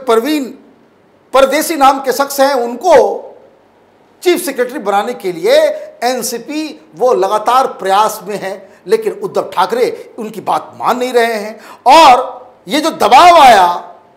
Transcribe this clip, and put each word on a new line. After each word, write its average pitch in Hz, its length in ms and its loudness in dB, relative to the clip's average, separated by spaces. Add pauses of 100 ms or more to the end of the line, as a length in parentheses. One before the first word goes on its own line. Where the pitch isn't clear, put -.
परवीन 254 400 0 (880)
परदेसी 277 420 0
नाम 269 240 2
के 262 140 -4
शख्स 277 260 -4
हैं, 277 140 2
उनको 247 760 0 (960)
चीफ 349 220 0
सेक्रेटरी 247 340 -6
बनाने 208 340 -4
के 190 180 -8
लिए 175 220 -2 (500)
एनसीपी 247 760 -8 (160)
वो 240 180 0
लगातार 214 560 0
प्रयास 202 540 -2
में 202 140 -10
है, 190 320 -12 (180)
लेकिन 214 260 -2
उद्धव 185 400 -6
ठाकरे 190 680 -4
उनकी - 220 -12
बात 151 340 -6
मान 156 220 -4
नहीं 247 160 -6
रहे 233 200 0
हैं। 214 260 -10 (280)
और 262 520 4 (280)
ये 269 140 -2
जो 320 100 -4
दबाव 320 460 4
आया 226 300 6 (500)